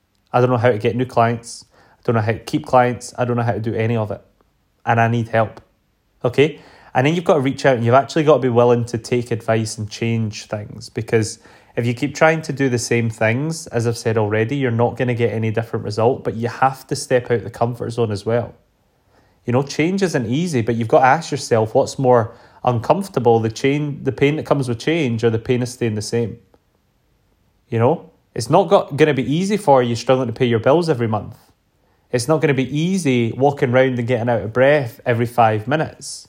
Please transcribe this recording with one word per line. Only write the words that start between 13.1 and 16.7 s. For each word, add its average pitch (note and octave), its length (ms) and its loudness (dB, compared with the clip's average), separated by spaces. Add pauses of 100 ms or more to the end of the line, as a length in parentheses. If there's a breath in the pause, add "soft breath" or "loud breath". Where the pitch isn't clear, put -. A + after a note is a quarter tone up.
as A#2 200 -4
I've A2+ 100 -2
said A2+ 220 -2
already, A2 360 0
you're B2+ 160 -2
not A#2 260 0
gonna B2 180 -2
get A2 180 -2
any A2 160 -2
different A2 340 -4
result, A2 400 0
but A#2 120 -6
you A#2 120 -4
have C3+ 400 -2